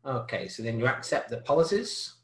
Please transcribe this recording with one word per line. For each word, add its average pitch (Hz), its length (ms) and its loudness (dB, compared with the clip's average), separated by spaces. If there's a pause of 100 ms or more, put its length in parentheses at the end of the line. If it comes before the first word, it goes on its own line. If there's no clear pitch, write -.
Okay, 110 420 -2
so 110 160 -10
then 113 160 -2
you 123 80 4
accept - 420 0
the 113 80 -4
policies. 165 760 2 (100)